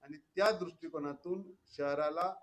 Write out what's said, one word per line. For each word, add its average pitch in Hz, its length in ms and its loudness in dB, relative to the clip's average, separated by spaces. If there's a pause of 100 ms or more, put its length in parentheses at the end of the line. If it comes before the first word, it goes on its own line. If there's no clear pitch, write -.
आणि 143 140 -14 (180)
त्या 202 180 8
दृष्टिकोनातून 170 880 -4 (240)
शहराला 151 760 0